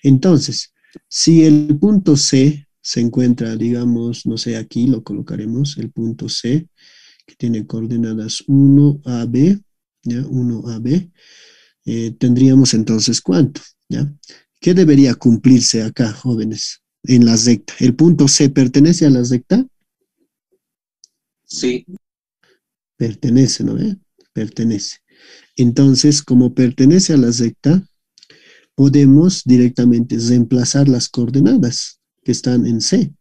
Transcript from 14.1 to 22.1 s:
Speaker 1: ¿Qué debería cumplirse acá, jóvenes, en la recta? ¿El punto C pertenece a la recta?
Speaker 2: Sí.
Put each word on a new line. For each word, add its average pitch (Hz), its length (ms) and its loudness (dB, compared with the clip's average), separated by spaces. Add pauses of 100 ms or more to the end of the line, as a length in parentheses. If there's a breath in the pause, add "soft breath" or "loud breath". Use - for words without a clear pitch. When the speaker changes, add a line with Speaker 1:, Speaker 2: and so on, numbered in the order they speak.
Speaker 1:
¿Qué 175 140 0
debería 139 420 4
cumplirse 117 680 2
acá, 113 280 -4
jóvenes, 110 680 -8 (220)
en 120 220 4
la 113 100 2
recta? 117 440 0
¿El 123 160 0
punto 156 320 4
C 139 220 2
pertenece 143 560 2
a 143 40 4
la 127 140 2
recta? 131 420 -2 (1800)
Speaker 2:
Sí. - 400 -8 (1120)